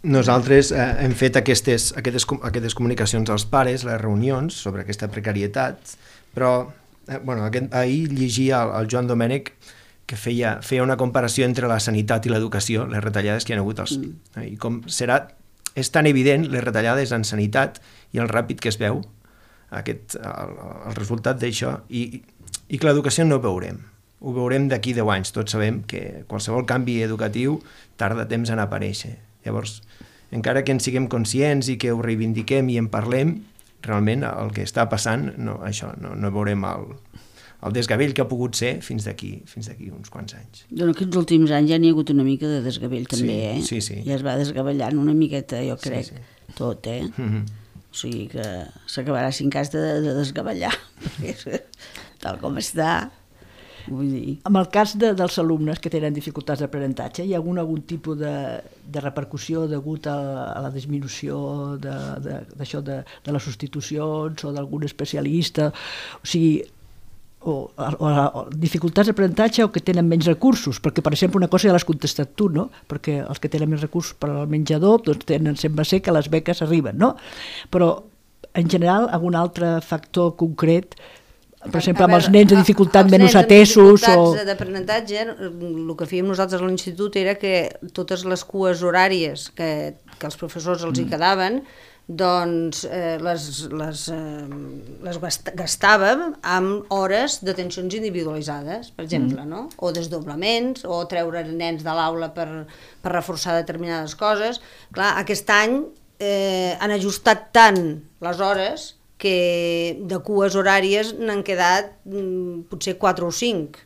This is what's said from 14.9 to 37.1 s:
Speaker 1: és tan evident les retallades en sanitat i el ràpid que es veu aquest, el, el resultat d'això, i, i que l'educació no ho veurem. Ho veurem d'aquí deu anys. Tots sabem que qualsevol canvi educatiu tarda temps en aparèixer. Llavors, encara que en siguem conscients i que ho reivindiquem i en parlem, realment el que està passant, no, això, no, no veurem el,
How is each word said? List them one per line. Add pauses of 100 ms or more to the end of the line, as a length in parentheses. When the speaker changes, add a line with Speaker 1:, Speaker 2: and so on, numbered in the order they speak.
Speaker 1:
és
tan
evident
les
retallades
en
sanitat (340)
i
el
ràpid
que
es
veu (680)
aquest,
el, (320)
el
resultat
d'això,
i, (460)
i
que
l'educació
no
ho
veurem. (440)
Ho
veurem
d'aquí
deu
anys.
Tots
sabem
que
qualsevol
canvi
educatiu (360)
tarda
temps
en
aparèixer. (300)
Llavors, (480)
encara
que
en
siguem
conscients
i
que
ho
reivindiquem
i
en
parlem, (400)
realment
el
que
està
passant,
no,
això,
no,
no
veurem
el, (640)